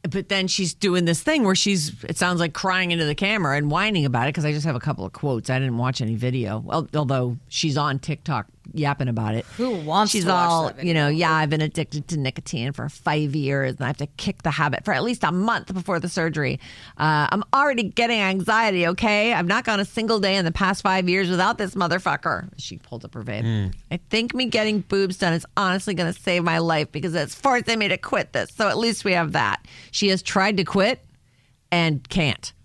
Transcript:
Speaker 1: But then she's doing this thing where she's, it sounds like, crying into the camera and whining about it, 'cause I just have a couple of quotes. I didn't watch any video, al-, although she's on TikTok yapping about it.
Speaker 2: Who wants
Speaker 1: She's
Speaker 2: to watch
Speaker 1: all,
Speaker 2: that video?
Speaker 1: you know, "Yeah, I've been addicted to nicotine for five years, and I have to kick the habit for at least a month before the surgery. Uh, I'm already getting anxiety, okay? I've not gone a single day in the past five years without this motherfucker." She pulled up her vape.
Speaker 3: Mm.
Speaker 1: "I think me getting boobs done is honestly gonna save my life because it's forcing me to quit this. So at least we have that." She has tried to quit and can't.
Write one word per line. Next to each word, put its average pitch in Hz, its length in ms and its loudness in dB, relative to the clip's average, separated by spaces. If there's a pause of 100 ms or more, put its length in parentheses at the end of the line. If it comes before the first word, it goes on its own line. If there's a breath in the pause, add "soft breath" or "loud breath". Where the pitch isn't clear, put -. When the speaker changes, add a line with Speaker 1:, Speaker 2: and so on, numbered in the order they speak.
Speaker 1:
But 196 220 -4
then 190 160 2
she's 180 280 -2
doing 180 320 2
this 165 160 2
thing 302 220 2
where 190 120 4
she's, 185 360 0 (120)
it - 120 -6
sounds 180 240 2
like, 170 140 0
crying 185 380 0
into 165 120 2
the 147 120 0
camera 190 420 0
and 147 120 0
whining 180 360 2
about 127 220 2
it, 147 40 -2
'cause 151 120 -2
I 151 80 0
just 151 120 -2
have 147 120 0
a 113 40 -4
couple 95 240 -4
of 95 80 -8
quotes. 131 380 -4
I 127 80 0
didn't 131 180 0
watch 127 240 -2
any 113 140 -2
video, 113 560 -2
al-, 156 240 -2
although 127 420 0 (120)
she's 147 280 -2
on 147 220 0
TikTok 139 480 -4 (280)
yapping 143 340 0
about 110 260 -2
it. 120 100 -4 (120)
Speaker 2:
Who 247 200 -2
wants 170 360 0
Speaker 1:
She's 196 120 0
Speaker 2:
to 180 60 2
watch 175 200 4
Speaker 1:
all, 165 160 4
Speaker 2:
that - 100 -6
video? 151 120 -4
Speaker 1:
you 165 60 2
know, 147 140 4
"Yeah, 160 240 2
I've 156 180 2
been 156 100 0
addicted 151 480 -4
to 165 100 -4
nicotine 135 540 -4
for 127 160 -8
five 151 460 -2
years, 135 420 -2
and 139 80 -8
I - 20 -2
have 147 120 -4
to 147 80 -4
kick - 360 -8
the 160 80 0
habit 147 340 0
for 208 100 -2
at 131 80 0
least 233 220 -2
a 156 80 2
month 196 400 -2
before 180 280 -2
the 170 80 -4
surgery. 151 520 -2 (380 loud breath)
Uh, 151 320 2
I'm 202 140 0 (100)
already 269 300 4
getting 233 360 0
anxiety, 190 680 2
okay? 208 440 2
I've 175 140 0
not 220 180 0
gone 208 160 0
a 202 40 0
single 220 360 0
day 196 160 2
in 185 80 2
the 165 80 0
past 190 300 0
five 190 260 2
years 185 220 2
without 190 280 2
this 196 160 -4
motherfucker." 170 760 -2 (100)
She - 200 -14
pulled 120 260 -14
up - 100 -18
her 113 80 -10
vape. 107 220 -6
Speaker 3:
Mm. 104 300 -2 (160)
Speaker 1:
"I 170 100 -6 (100)
think 226 240 -2
me 254 120 -2
getting 214 340 0
boobs 196 380 0
done 175 140 2
is 165 140 -2 (100)
honestly 190 380 0
gonna 165 180 -2
save 175 320 0
my 165 140 2
life 160 340 0
because 165 220 -4
it's 147 200 -2
forcing 240 440 0
me 208 100 0
to 180 100 0
quit - 340 -4
this. 120 240 -2
So 208 120 2
at - 100 0
least 226 260 -2
we 202 80 2
have 165 200 0
that." 107 320 0 (260 loud breath)
She - 180 0
has 190 140 2
tried 196 360 2
to 180 60 2
quit 202 400 2 (680)
and 160 360 0
can't. - 440 -2 (120)